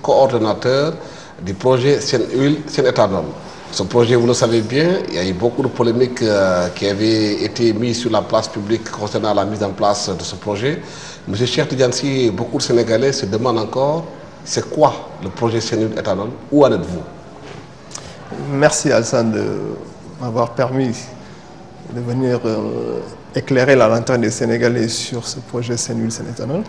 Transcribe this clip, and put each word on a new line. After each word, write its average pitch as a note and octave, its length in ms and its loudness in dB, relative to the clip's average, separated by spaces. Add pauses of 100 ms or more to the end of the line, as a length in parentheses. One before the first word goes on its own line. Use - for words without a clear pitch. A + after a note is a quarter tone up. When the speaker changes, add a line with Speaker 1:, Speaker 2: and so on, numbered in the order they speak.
Speaker 1:
coordonnateur C3 920 4 (480)
du F2+ 120 -6
projet B2+ 480 4
Sen - 200 0 (140)
Huile, C#3+ 220 4 (100)
Sen C#3 180 0
Ethanol. G2+ 380 4 (480)
Ce - 120 -4
projet, A#2 320 4
vous A#2+ 120 4
le B2 60 4
savez A2+ 280 2
bien, D3 380 2 (100)
il - 60 -6
y - 20 -2
a F3+ 80 0
eu F#3+ 80 0
beaucoup A#2+ 280 0
de C3+ 60 0
polémiques, A#2+ 540 0
euh, F#2+ 480 4
qui G2 180 -4
avaient G#2 560 2
été A2+ 300 2
mises A2+ 260 -2
sur A#2 120 -2
la G#2+ 100 2
place A2 260 0
publique G#2+ 440 -4
concernant G#2 420 -2
la G2+ 100 2
mise G#2 200 -4
en G2 80 -2
place G#2 380 0
de F2 140 -4
ce - 120 -10
projet. G#2 460 -4 (460)
Monsieur G#2 180 -2
Cheikh C#3 240 0
Tidiane B2+ 220 2
Sy, C3 400 0
beaucoup A#2 260 -4
de C3+ 60 -2
Sénégalais B2+ 480 2
se - 140 -4
demandent A2 340 0
encore, C#3 460 -2 (400)
c'est - 240 -4
quoi C#3+ 240 4 (300)
le F#2+ 60 -8
projet A2+ 320 0
Sen A2 200 -2
Huile A2 160 -2
Ethanol ? G2+ 320 -2 (220)
Où D3 120 6
en B2 80 8
êtes-vous ? F2 300 -2 (1500)
Speaker 2:
Merci C#3+ 380 2
Alassane A#2 400 2
de G#2 120 0 (760)
m'avoir A#2 300 -2
permis B2+ 440 -2 (1000)
de A#2+ 80 -6
venir, B2 440 0
euh, A#2 540 -2 (360)
éclairer C3 400 4
la A#2+ 120 8
lanterne A#2 340 2
des A2 100 2
Sénégalais A#2 560 2
sur A#2 400 -6
ce - 120 -8
projet A#2+ 380 -6
Sen A#2 240 -4
Huile, A2+ 100 0
Sen A2+ 160 -8
Ethanol. B2 420 -4